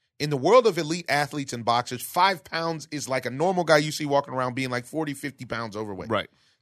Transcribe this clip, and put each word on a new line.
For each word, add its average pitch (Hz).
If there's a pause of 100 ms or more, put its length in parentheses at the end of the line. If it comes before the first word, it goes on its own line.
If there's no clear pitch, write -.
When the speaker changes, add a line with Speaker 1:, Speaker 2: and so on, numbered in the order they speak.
(180)
Speaker 1:
In 151
the 143
world 214
of 170
elite 170
athletes 143
and 117
boxers, 120
five 185
pounds 165
is 139
like 127
a 123
normal 175
guy 156
you 151
see 151
walking 139
around 127
being, 131
like, 123
forty, 151
fifty 131
pounds 113
overweight. 104
Speaker 2:
Right. 101 (320)